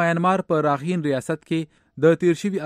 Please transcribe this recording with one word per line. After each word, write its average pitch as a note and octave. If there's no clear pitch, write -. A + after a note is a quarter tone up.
میانمار F3
په E3
راخین D3+
ریاست C#3+
کې D#3+
د E3
تیر F3
شوي G3